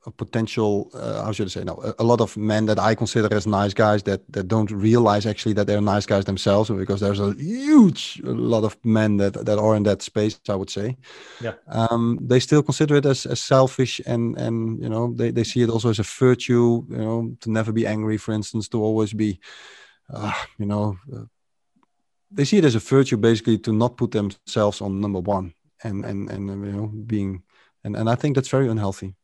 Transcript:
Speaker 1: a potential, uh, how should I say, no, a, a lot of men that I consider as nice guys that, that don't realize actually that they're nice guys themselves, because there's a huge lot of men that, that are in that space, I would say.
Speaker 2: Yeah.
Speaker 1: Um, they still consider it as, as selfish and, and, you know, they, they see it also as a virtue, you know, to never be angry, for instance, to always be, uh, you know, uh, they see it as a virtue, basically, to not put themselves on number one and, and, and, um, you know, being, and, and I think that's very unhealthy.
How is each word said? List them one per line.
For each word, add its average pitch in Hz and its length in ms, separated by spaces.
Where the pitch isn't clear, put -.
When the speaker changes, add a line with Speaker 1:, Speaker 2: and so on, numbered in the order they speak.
Speaker 1:
a 113 60
potential, 110 840
uh, 107 300
how 107 80
should 101 140
I 90 40
say, 95 140
no, 87 180
a, 113 200
a - 20
lot 117 160
of 107 160
men 107 300
that 107 120
I 107 160
consider 107 400
as 104 120
nice 101 260
guys 107 300
that, 95 280
that 95 160
don't 107 240
realize 107 560
actually 107 280
that 101 120
they're 104 140
nice 101 240
guys 98 220
themselves, 101 440
because 98 300
there's 101 180
a 101 140
huge 240 920
lot 117 400
of 107 220
men 110 320
that, 98 160
that 104 120
are 107 160
in 104 100
that 101 180
space, 107 360
I 101 40
would 95 160
say. 117 260
Speaker 2:
Yeah. 117 140
Speaker 1:
Um, 117 520
they 127 180
still 147 240
consider 147 340
it 143 100
as, 135 180
as 131 160
selfish 131 680
and, 117 320
and, 113 440
you 120 80
know, 117 240
they, 117 160
they 120 120
see 120 200
it 113 80
also 113 180
as 107 100
a 107 60
virtue, 120 840
you 120 80
know, 113 420
to 113 100
never 110 220
be 110 140
angry, 107 320
for 110 140
instance, 107 360
to 113 140
always 110 320
be, 104 260
uh, 107 200
you 104 80
know, 104 320
uh, 113 100
they 143 140
see 208 140
it 170 80
as 120 80
a 110 60
virtue, 135 360
basically, 113 420
to 113 140
not 120 240
put 120 140
themselves 104 720
on 98 180
number 101 200
one 95 340
and, 101 220
and, 101 260
and, 98 200
um, 98 140
you 101 80
know, 104 140
being, 107 560
and, 104 140
and 110 140
I 120 60
think 147 200
that's 131 120
very 135 200
unhealthy. 101 560